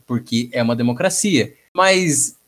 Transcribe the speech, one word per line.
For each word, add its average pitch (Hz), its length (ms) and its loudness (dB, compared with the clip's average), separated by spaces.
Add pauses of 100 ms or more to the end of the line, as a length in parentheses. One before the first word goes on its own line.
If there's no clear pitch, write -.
porque 120 460 -4
é 123 100 -2
uma 117 140 0
democracia. 123 800 0 (180)
Mas 185 640 2 (100)